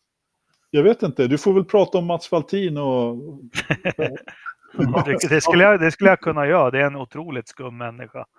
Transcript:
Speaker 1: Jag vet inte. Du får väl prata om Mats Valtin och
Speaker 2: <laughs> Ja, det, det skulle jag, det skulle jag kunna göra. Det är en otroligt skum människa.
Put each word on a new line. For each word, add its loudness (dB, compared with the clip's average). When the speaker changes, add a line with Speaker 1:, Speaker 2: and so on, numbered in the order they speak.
Speaker 1:
Jag 4
vet 4
inte. 0
Du 0
får 2
väl 2
prata 2
om -2
Mats -6
Valtin -2
och -2
Speaker 2:
<laughs> -10
Ja, 0
det, -2
det 2
skulle 2
jag, 6
det 0
skulle 4
jag 4
kunna -2
göra. 2
Det 0
är 2
en -2
otroligt -12
skum -16
människa. -14